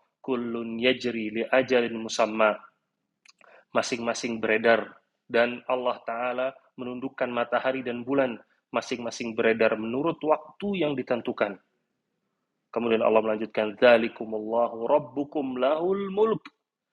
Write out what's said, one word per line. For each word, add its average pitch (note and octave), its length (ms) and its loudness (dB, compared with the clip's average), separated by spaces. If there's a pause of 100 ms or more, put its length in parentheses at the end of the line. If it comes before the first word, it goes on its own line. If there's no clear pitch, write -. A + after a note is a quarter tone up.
(180)
kullun A#2 640 -4
yajri A#2+ 480 0
li A2+ 160 -2
ajalin B2 480 2
musamma." A2 640 2 (1200)
Masing-masing A#2 640 -4
beredar, A2 560 2 (320)
dan A#2+ 400 2
Allah B2 320 -2
Ta'ala B2 460 -4 (300)
menundukkan B2+ 520 -6
matahari B2 560 -2
dan A#2+ 160 -6
bulan, B2+ 360 0 (360)
masing-masing A#2 640 -6
beredar A2+ 400 4
menurut C3 480 -2
waktu F#3+ 560 -2
yang D3 160 0
ditentukan. A#2 600 -4 (1160)
Kemudian A#2 320 2
Allah A2 160 6
melanjutkan, G#2+ 560 -2
"Dzalikumullahu A2+ 1120 2
rabbukum C#3 680 -2
lahul F3 560 0
mulk." G#3+ 320 0 (460)